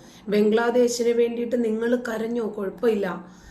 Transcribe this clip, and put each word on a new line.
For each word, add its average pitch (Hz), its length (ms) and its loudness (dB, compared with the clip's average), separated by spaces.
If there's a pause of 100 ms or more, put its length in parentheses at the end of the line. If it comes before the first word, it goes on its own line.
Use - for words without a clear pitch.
(280)
ബംഗ്ലാദേശിന് 233 840 2
വേണ്ടിയിട്ട് 233 560 0
നിങ്ങൾ 226 300 0
കരഞ്ഞോ? 226 640 -4
കുഴപ്പമില്ല. 196 760 -2 (200)